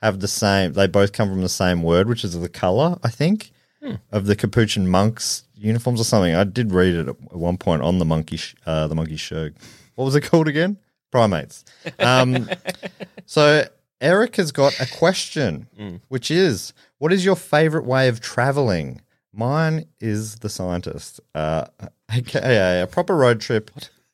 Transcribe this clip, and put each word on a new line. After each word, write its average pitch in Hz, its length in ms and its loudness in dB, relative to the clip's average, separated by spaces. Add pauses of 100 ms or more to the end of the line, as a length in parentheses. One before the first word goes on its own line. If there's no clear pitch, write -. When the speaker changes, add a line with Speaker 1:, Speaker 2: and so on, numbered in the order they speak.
Speaker 1:
have 104 160 0
the 95 100 -6
same, 98 440 2
they 98 160 4
both 101 240 4
come 107 160 0
from 95 140 -2
the 90 60 0
same 90 360 0
word, 85 240 4
which 117 160 -2
is 87 140 -6
the 85 100 -6
colour, 135 560 0
I - 40 0
think, 180 440 -2 (280)
Speaker 2:
Hmm. 285 140 -10 (160)
Speaker 1:
of 101 160 -2
the 101 80 4
Capuchin 104 540 0
monks' 101 560 0 (100)
uniforms 113 460 -2
or 113 40 0
something. 92 300 2
I 90 80 2
did 104 300 -2
read 90 220 4
it 82 140 -4
at, - 80 -10 (140)
at - 60 -14
one 87 220 -2
point 80 240 0
on 87 180 2
the 87 40 2
monkey, 80 340 -2
sh-, - 180 -14 (100)
uh, 78 220 -2
the 80 80 -4
monkey 78 200 -4
show. 80 340 -8 (440)
What 127 100 -4
was 135 120 0
it 147 60 2
called 160 260 2
again? 165 300 0 (340)
Primates. 98 520 0 (360)
Um, 127 480 2 (380)
Speaker 2:
<laughs> - 400 -18
Speaker 1:
so 147 400 4 (340)
Eric 190 360 2
has 170 160 -2
got 139 280 2
a 127 60 -4
question, 151 840 -2 (100)
Speaker 2:
Mm. 98 300 -14
Speaker 1:
which 131 220 -6
is, 160 420 0 (260)
"What 156 140 4
is 190 120 2
your 190 120 4
favourite 156 500 0
way 131 220 2
of 120 120 -2
travelling?" 120 840 -2 (320)
Mine 156 520 -2 (140)
is 107 360 -4
the 110 140 -8
scientist, 87 680 -8 (140)
uh, 78 300 -2 (460)
A 120 100 0
K 127 220 -4
A 92 400 2
a 92 40 -2
proper 180 300 -2
road 120 240 4
trip. 110 300 -4 (440)